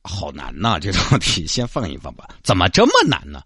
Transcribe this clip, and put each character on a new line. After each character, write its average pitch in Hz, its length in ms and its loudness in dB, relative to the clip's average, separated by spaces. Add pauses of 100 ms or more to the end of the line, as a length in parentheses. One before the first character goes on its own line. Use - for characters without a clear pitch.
好 - 300 -10
难 67 260 -12
呐， 98 220 0
这 98 140 -4
道 - 260 2
题 - 260 -2
先 120 220 -2
放 104 240 -4
一 67 60 -12
放 - 180 -14
吧。 - 140 -20 (120)
怎 - 140 2
么 90 140 4
这 - 160 6
么 285 60 4 (180)
难 92 200 -4
呢？ 71 160 -14